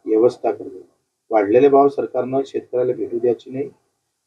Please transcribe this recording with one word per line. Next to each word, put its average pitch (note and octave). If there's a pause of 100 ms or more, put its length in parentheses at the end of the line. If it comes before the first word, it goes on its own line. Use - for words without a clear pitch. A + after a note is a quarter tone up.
व्यवस्था A2+
करतो. - (520)
वाढलेले A2
भाव C#3
सरकारनं B2+
शेतकऱ्याला B2
भेटू A2+
द्यायची A#2
नाही C3+ (580)